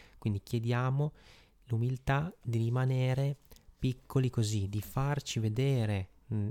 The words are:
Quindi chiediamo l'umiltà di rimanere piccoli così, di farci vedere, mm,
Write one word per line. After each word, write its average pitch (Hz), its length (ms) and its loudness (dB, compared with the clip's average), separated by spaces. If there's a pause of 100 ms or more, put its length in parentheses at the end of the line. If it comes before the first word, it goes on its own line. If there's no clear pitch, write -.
(180)
Quindi 104 240 -2
chiediamo 127 720 0 (540)
l'umiltà 131 760 0
di 113 160 -2
rimanere 127 800 2 (420)
piccoli 127 520 0
così, 107 380 0
di 104 120 -4
farci 143 580 -4
vedere, 110 680 0 (240)
mm, 104 180 0